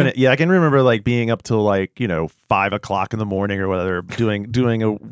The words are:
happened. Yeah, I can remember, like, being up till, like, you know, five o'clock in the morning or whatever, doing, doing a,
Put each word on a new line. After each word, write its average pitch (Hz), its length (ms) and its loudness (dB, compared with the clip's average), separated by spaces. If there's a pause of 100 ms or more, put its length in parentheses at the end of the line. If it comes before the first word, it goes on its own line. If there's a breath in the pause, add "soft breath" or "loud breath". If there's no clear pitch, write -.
happened. 131 160 -2
Yeah, 131 80 6
I 131 60 6
can 160 140 0
remember, 156 340 4
like, 117 200 2
being 120 280 0
up 113 100 -2
till, 110 220 0
like, 98 360 0
you 120 80 -2
know, 80 200 -2 (200)
five 101 240 0
o'clock 98 420 -6
in 110 40 -2
the 110 80 0
morning 98 340 -4
or 95 80 -2
whatever, 92 360 -2
doing, 107 480 -4
doing 117 320 0
a, 110 80 2 (200)